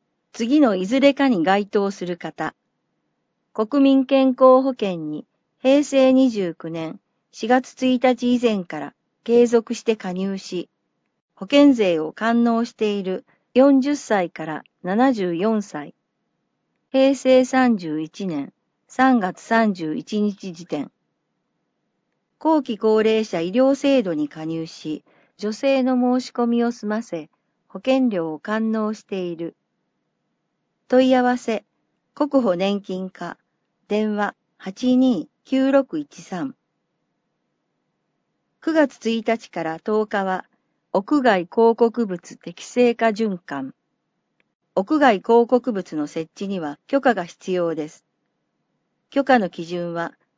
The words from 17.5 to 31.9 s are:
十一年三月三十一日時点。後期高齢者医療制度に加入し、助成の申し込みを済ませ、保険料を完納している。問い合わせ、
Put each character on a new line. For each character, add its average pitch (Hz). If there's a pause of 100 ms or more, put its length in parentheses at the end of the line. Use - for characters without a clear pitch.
十 160
一 185
年 147 (340)
三 262
月 185
三 226
十 160
一 -
日 196
時 170
点。 147 (1500)
後 311
期 226
高 220
齢 220
者 170
医 175
療 262
制 269
度 180
に 151
加 160
入 160
し、 151 (340)
助 208
成 269
の 254
申 247
し -
込 240
み 233
を 233
済 233
ま 214
せ、 160 (360)
保 190
険 262
料 165
を 156
完 220
納 220
し -
て 190
い 175
る。 165 (1300)
問 254
い 262
合 247
わ 247
せ、 220 (480)